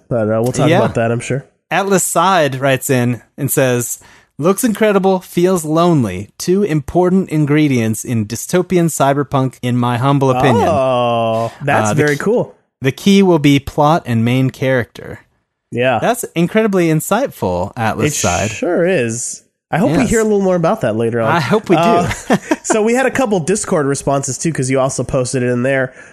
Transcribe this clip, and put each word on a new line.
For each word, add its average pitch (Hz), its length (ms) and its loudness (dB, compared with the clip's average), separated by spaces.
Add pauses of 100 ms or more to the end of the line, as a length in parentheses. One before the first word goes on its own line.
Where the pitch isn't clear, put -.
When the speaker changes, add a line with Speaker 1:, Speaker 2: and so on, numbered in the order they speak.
Speaker 1:
but, 110 220 -2
uh, 113 140 0
we'll 123 80 0
talk - 180 0
Speaker 2:
yeah. 175 100 4
Speaker 1:
about - 160 -2
that, 117 160 0
I'm 120 80 -2
sure. 123 260 -6 (260)
Speaker 2:
Atlas 190 320 0
Side 160 560 0
writes 135 320 0
in 123 320 0 (120)
and 139 140 -4
says, 127 500 -2 (380)
"Looks 180 260 0
incredible, 196 560 2
feels 175 460 0
lonely. 151 720 0
Two 190 240 0
important 180 680 0
ingredients 143 760 0
in 110 220 -2
dystopian 175 580 -2
cyberpunk, 139 800 -2
in 123 140 -2
my 120 200 0
humble 135 320 2
opinion." - 400 2
Speaker 1:
Oh, 117 840 0 (140)
that's 110 240 0
Speaker 2:
Uh, 104 60 0
the - 80 2
Speaker 1:
very 147 140 2
Speaker 2:
k-, - 60 -8
Speaker 1:
cool. 208 300 -2 (280)
Speaker 2:
the 135 100 0
key 196 320 4
will 175 160 4
be 143 180 4
plot 156 480 0
and 113 180 0
main 127 280 0
character. - 680 -4 (480)
Speaker 1:
Yeah. 120 300 0
Speaker 2:
That's 214 240 -2 (100)
incredibly 185 540 0
insightful, 151 880 -2
Atlas 113 380 -2
Speaker 1:
It - 80 -6
Speaker 2:
Side. 95 300 0
Speaker 1:
sure 226 360 -2
is. 123 560 -4 (260)
I 147 100 -2
hope 247 120 2
we - 60 0
Speaker 2:
Yes. 254 120 0
Speaker 1:
hear 226 120 2
a - 20 0
little 208 160 2
more 185 160 2
about 175 240 0
that 110 160 -2
later 117 240 0
on. 113 100 0
Speaker 2:
I 165 120 2
hope 190 280 0
we 175 60 4
do. 156 60 2
Speaker 1:
Uh, 170 280 2
Speaker 2:
<laughs> - 540 -4
Speaker 1:
so 226 180 0
we 226 120 2
had 262 120 2
a 247 60 0
couple 214 300 0
Discord 175 440 -2
responses, 139 520 -2
too, 165 160 -4
'cause 131 160 -4
you 131 100 0
also 131 240 -2
posted 127 400 -2
it 123 60 0
in 123 140 0
there. 131 300 -2 (200)